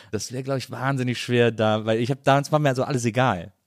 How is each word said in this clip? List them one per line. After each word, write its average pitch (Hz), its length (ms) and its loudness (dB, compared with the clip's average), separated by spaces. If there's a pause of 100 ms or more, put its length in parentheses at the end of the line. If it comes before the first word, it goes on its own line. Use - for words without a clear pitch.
Das 104 240 -8
wär, 131 80 -8
glaub 135 160 -4
ich, 127 140 -8
wahnsinnig 127 500 -2
schwer 120 300 4
da, 110 340 0
weil 113 140 2
ich 120 100 -2
hab, 139 140 -4
damals 139 280 2
war 156 60 4
mir 147 160 2
so 127 100 -2
alles 123 220 -2
egal. 107 480 0 (140)